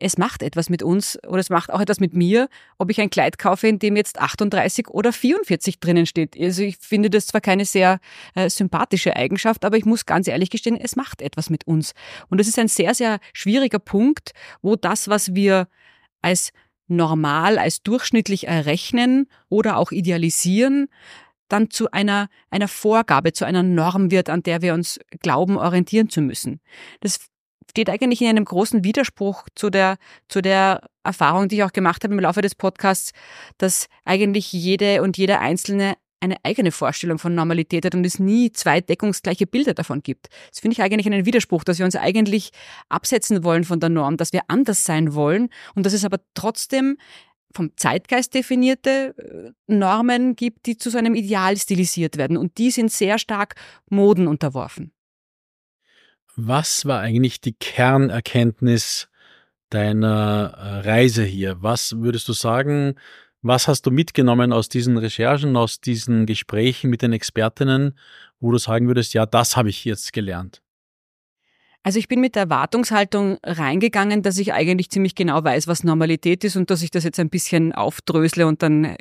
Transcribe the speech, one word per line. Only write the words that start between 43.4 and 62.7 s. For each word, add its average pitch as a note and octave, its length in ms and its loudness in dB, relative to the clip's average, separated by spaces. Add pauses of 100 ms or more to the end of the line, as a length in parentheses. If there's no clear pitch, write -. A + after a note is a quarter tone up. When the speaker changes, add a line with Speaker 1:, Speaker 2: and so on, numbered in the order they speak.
Speaker 1:
wollen E3+ 220 2
von E3+ 160 -2
der E3 80 0
Norm, D#3 300 0
dass - 160 -4
wir F#3 140 -2
anders A3+ 360 0
sein D#3 300 0
wollen D#3+ 340 0 (260)
und F#3+ 120 0
dass G3 80 0
es G3+ 100 -2
aber G3 140 -2 (160)
trotzdem C4+ 640 -2 (540)
vom D#3+ 220 -6
Zeitgeist G#3+ 600 -2
definierte, C4 840 0
äh, - 360 -18 (140)
Normen A3+ 680 2
gibt, - 300 -6
die A#3 100 -4
zu A#3+ 140 -8
so A#3 80 -2
einem A#3 160 2
Ideal G3 420 0
stilisiert F3 640 -2
werden. D3 180 0
Und E3+ 220 -4
die A#3+ 120 2
sind A3+ 220 0
sehr G#3 260 0
stark - 360 -6 (340)
Moden G3 400 4
unterworfen. D3 640 -6 (1400)
Speaker 2:
Was B2 480 -2
war C3 160 0
eigentlich A#2 400 0
die A#2 140 -6
Kernerkenntnis A#2+ 1500 0 (640)
deiner, G#2 1120 0
äh, - 20 -12
Reise A2+ 380 4
hier? F#2+ 380 -4
Was A2+ 340 -2
würdest A#2 320 -2
du A#2 60 -4
sagen, C#3 640 0 (460)